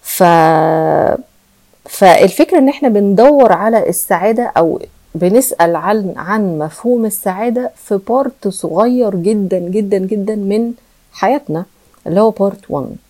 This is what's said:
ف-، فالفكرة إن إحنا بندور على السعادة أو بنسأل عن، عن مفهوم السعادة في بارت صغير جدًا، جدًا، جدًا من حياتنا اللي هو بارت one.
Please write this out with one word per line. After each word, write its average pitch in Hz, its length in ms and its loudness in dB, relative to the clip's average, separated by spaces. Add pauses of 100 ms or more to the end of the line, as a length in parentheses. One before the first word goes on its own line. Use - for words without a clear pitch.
ف-، 160 1160 2 (680)
فالفكرة 196 720 4
إن 269 100 4
إحنا 277 200 -2
بندور 214 640 4
على 208 360 0
السعادة 208 680 -2
أو 165 240 0 (340)
بنسأل 170 600 0
عن، 190 400 -2
عن 185 420 -4
مفهوم 226 460 -2
السعادة 220 720 -4
في 196 320 -4
بارت 254 400 -2
صغير 208 680 -2
جدًا، 190 420 -2
جدًا، 196 400 -2
جدًا 202 360 -4
من 208 380 -4 (400)
حياتنا 185 520 -4 (420)
اللي 180 140 -2
هو 220 100 4
بارت 196 420 -6
one. 135 240 -8 (140)